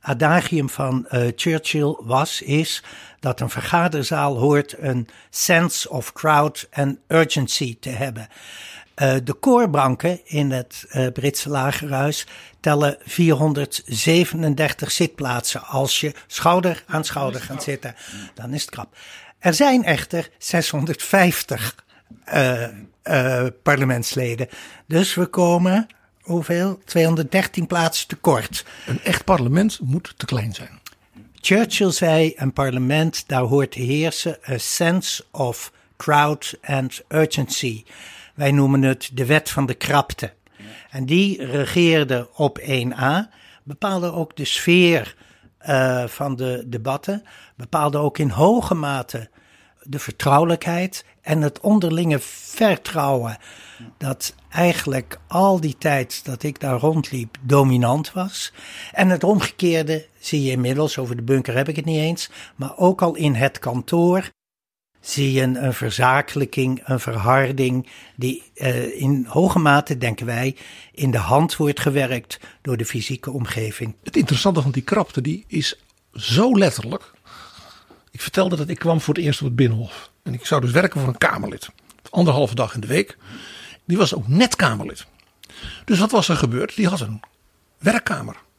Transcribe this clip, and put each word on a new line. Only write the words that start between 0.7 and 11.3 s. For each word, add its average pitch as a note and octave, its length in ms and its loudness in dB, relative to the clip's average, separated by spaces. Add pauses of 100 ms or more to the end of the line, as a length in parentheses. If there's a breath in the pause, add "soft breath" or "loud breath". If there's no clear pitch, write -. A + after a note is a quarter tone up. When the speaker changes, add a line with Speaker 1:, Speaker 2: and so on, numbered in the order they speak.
Speaker 1:
eh, B2 180 0 (100)
Churchill D#3 640 0
was, B2+ 420 -2
is D3+ 400 -2 (380 loud breath)
dat C3 200 -4
een B2+ 100 -4
vergaderzaal C#3+ 880 0
hoort C#3+ 400 2
een B2+ 300 -4 (220 loud breath)
sense - 600 0
of B2+ 220 -8
crowd D3+ 600 0
and C#3 240 -2 (120)
urgency D3 720 0
te - 80 -10
hebben. A#2 400 -8 (680 loud breath)
Eh, C3+ 200 2 (100)
de C3+ 80 -4
koorbanken F3 920 2
in D3 260 0
het, B2+ 380 -8
eh, C3 240 -2
Britse C#3 360 -4